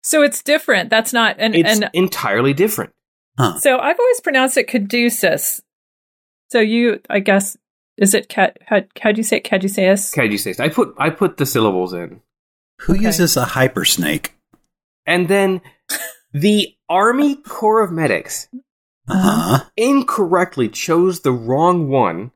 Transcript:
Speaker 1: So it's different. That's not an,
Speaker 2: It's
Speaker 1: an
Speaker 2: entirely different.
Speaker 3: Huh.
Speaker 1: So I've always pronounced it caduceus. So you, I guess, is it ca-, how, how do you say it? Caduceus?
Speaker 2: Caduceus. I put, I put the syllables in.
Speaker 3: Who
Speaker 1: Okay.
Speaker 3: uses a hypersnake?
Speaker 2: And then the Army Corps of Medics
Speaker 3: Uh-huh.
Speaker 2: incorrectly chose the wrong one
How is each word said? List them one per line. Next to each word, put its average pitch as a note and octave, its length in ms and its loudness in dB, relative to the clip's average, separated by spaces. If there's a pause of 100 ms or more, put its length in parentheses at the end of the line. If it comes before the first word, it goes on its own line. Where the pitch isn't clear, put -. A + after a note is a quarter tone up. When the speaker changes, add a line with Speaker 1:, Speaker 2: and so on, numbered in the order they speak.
Speaker 1:
So D4+ 200 2
it's - 200 0
different. C#4 480 -2
That's A3+ 220 0
not A#3 260 0
an, D#3+ 160 -2
Speaker 2:
It's G3+ 260 2
Speaker 1:
an G#3 120 -4
Speaker 2:
entirely C#3 600 0
different. C#3 400 -2 (460)
Speaker 3:
Huh. A#2+ 200 0
Speaker 1:
So C4 200 2
I've - 200 0
always B4 220 2
pronounced C4+ 380 0
it A#3 100 0
caduceus. A#3 960 0 (880)
So A#3+ 100 2
you, A3+ 480 2
I G#3 120 0
guess, G3 360 0 (400)
is G3 160 2
it - 160 0
ca-, - 240 0 (140)
how, G3+ 160 2 (180)
how G#3+ 120 0
do G#3+ 60 0
you A3+ 40 -2
say A3+ 160 -2
it? - 60 -8
Caduceus? G3 680 0
Speaker 2:
Caduceus. G#2 480 -2
I D3 80 0
put, F#3+ 300 0
I D3+ 120 0
put - 280 -2
the C#3 80 0
syllables F#2 480 0
in. F2 260 -12 (600)
Speaker 3:
Who E3+ 140 0
Speaker 1:
Okay. G3+ 100 2
Speaker 3:
uses F3 320 2
a B2 100 0
hypersnake? F2 840 -2 (760)
Speaker 2:
And F3 220 0
then G3 320 0 (720)
the G3+ 420 0 (140)
Army B3 480 2
Corps A3 460 -2
of F3+ 100 -2
Medics D3 560 -4 (600)
Speaker 3:
Uh-huh. F#3 560 0 (120)
Speaker 2:
incorrectly F#3+ 920 0
chose F3 520 0
the C3+ 120 0
wrong C#3+ 560 0
one A2+ 480 0